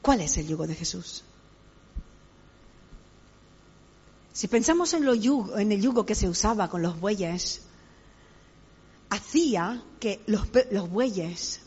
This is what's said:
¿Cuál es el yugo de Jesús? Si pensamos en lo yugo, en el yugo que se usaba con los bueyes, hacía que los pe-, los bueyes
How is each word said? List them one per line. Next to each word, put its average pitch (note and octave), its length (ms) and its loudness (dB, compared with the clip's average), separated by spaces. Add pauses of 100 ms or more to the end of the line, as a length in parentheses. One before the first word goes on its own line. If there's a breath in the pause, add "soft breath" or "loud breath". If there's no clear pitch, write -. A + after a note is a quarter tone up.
¿Cuál C4 200 4
es D3 160 -2
el D#3 100 -4
yugo D#3+ 200 -4
de D#3+ 80 -6
Jesús? - 480 -10 (3000)
Si - 160 -8
pensamos E4 460 2
en D#4 100 2
lo B3+ 120 4
yugo, A3 420 0
en G#3+ 140 2
el G3 100 2
yugo A#3+ 240 2
que G#3+ 80 -2
se G3 160 0
usaba G3+ 400 0
con F3 140 -4
los E3+ 160 -2
bueyes, F3+ 640 -4 (1500 soft breath)
hacía A3+ 760 0 (160)
que G#3 280 -2
los G#3 200 2
pe-, B3 240 4
los F#3+ 180 -2
bueyes F#3 760 -4